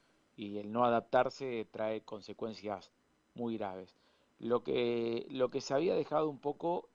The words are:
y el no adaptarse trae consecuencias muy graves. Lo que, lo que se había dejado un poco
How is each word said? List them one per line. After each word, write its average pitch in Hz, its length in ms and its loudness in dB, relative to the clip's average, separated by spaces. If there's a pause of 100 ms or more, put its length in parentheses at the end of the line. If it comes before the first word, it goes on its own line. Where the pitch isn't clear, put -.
(340)
y 104 240 -8
el 104 140 -8
no 120 120 4
adaptarse 120 840 2
trae 110 300 -2
consecuencias 104 880 -8 (440)
muy 117 220 -4
graves. 95 380 -8 (460)
Lo 117 240 2
que, 120 640 0
lo 127 200 2
que 139 100 -2
se - 120 -4
había 165 220 4
dejado 156 340 2
un 139 120 -8
poco 156 540 -2